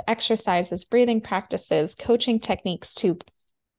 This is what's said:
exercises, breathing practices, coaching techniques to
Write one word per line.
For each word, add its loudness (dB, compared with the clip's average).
exercises, 0
breathing 4
practices, -2
coaching 0
techniques -6
to 0